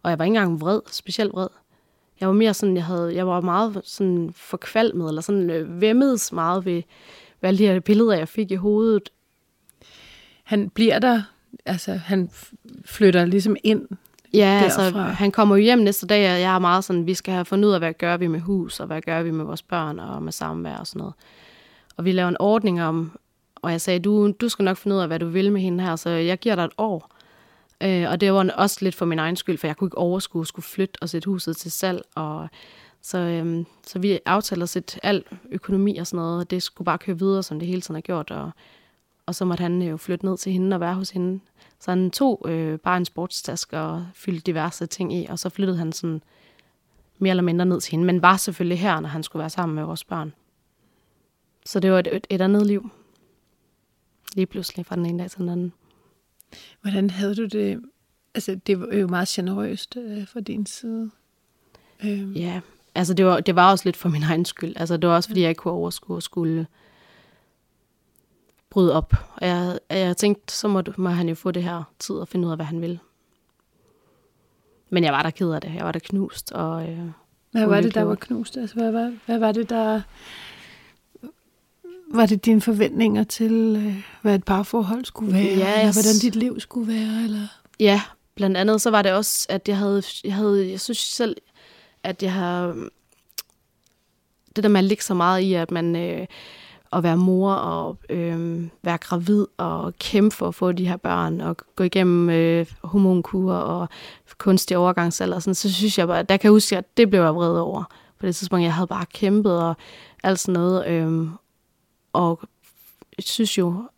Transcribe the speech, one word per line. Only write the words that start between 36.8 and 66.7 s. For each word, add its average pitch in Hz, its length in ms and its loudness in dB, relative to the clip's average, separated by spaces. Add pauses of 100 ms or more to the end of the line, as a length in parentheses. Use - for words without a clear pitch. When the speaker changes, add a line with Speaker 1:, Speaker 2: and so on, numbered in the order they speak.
Speaker 1:
bare 170 120 0
køre 175 200 -6
videre, 196 240 0
som 151 160 -8
det 170 100 -8
hele 180 120 -4
tiden 165 140 -10
har 160 60 -8
gjort. 160 300 -6
Og, 147 200 -10 (760)
og 175 80 -8
så 190 100 -4
måtte 175 180 -2
han 175 200 0
jo 160 140 -4
flytte 175 280 -6
ned 190 140 -2
til 190 140 -6
hende 185 240 0
og 170 40 -2
være 175 140 -2
hos 185 160 -6
hende. 185 300 -4 (400)
Så - 100 -8
han 185 200 2
tog, 262 380 0
øh, 160 300 -4
bare 180 180 0
en 180 80 -2
sportstaske - 720 -8
og 165 360 -6
fyldte 170 320 -6
diverse 170 400 -4
ting - 280 -6
i, 175 120 -4
og 175 120 -10
så 185 100 -6
flyttede 190 300 -2
han 160 140 -4
sådan 160 300 -6 (960)
mere 190 120 2
eller 180 120 2
mindre 175 240 2
ned 175 140 2
til - 100 -8
hende, 165 140 0
men 180 180 2
var 185 140 8
selvfølgelig 175 420 -4
her, 175 220 0
når 156 80 -8
han 160 140 -8
skulle - 180 -10
være 160 100 -8
sammen 165 260 -4
med 151 80 -6
vores 160 200 -10
børn. 156 280 -10 (1300)
Så 196 140 -2
det 190 120 4
var 185 60 6
et, 180 140 0
et, 196 180 -6
et 190 100 -2
andet 202 260 4
liv. 202 240 -2 (1400)
Lige 190 120 0
pludselig 180 400 -10
fra 175 100 -8
den 170 100 -2
ene 170 160 -4
dag 180 80 -10
til 190 100 -18
den 175 80 -4
anden. 175 240 -4 (1080)
Speaker 2:
Hvordan 196 300 0
havde 202 240 -4
du 226 120 -4
det? 202 340 -4 (540)
Altså, 190 320 -6
det 190 140 0
var - 140 -8
jo 202 140 2
meget 180 200 -2
generøst, 196 680 -6
øh, 208 320 -10
fra 240 120 -12
din 208 260 -6
side. 226 440 -8 (960)
Øhm. 196 280 -4
Speaker 1:
Ja, 175 280 -6 (340)
altså 180 200 0
det 185 120 4
var, 185 140 6
det 180 160 2
var 180 140 8
også 190 140 2
lidt 180 120 0
for - 120 -4
min 151 140 0
egen 160 220 0
skyld. - 320 -8
Altså 165 200 -2
det 170 140 2
var 170 60 6
også, 175 120 0
fordi 190 120 -2
Speaker 2:
Ja. 170 40 4
Speaker 1:
jeg 160 60 2
ikke 165 80 -4
kunne 175 160 -4
overskue 175 420 -6
at 170 60 -8
skulle 160 440 -2 (2000)